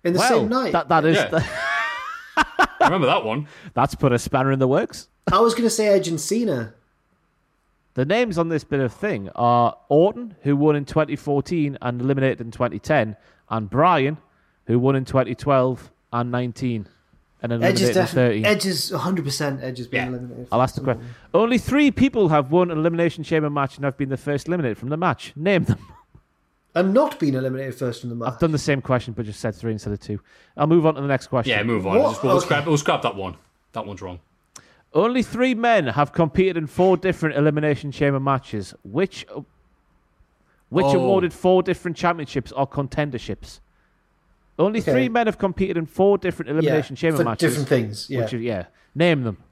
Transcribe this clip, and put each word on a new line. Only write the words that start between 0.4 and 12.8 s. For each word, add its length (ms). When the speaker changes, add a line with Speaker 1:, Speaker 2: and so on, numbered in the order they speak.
Speaker 1:
same 80
night. 240
Speaker 2:
that, 160
that 180
is 100
Speaker 3:
Yeah. 120
Speaker 2:
the 160
Speaker 3:
<laughs> 0
I 300
remember 240
that 180
one. 220
Speaker 2:
That's 220
put 180
a 60
spanner 340
in 60
the 100
works. 400
Speaker 1:
I 80
was 140
gonna 160
say 180
Edge 200
and 120
Cena. 540
Speaker 2:
The 100
names 320
on 120
this 160
bit 160
of 120
thing 420
are 420
Orton, 540
who 140
won 200
in 80
twenty 320
fourteen 640
and 220
eliminated 400
in 80
twenty 280
ten, 380